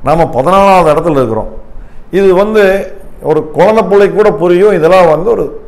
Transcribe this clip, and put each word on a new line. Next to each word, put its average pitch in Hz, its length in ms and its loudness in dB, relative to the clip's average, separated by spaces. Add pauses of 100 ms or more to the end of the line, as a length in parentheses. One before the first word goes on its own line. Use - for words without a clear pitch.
நாம 160 200 0
பதினாலாவது 175 680 2
இடத்துல 160 180 0
இருக்கிறோம். 110 380 -2 (640)
இது 190 220 2
வந்து 196 600 0 (280)
ஒரு 151 300 -2
குழந்தை 214 320 2
பிள்ளைக்கு 190 320 2
கூட 208 160 2
புரியும். 175 420 2
இதெல்லாம் 175 360 4
வந்து 165 200 0
ஒரு - 380 -4